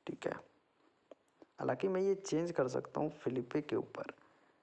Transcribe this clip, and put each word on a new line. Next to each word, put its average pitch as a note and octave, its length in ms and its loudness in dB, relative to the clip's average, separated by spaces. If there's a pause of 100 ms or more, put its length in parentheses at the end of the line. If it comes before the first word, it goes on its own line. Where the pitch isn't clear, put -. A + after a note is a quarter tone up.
ठीक - 200 -6
है। - 60 -2
हालांकि - 1600 -6
मैं F#3 120 4
ये G3 160 6
चेंज E3+ 360 0
कर C3 160 4
सकता C3 320 -2
हूँ D3+ 120 2
फिलिपे B2 500 -2
के - 140 0
ऊपर, - 360 -4 (500)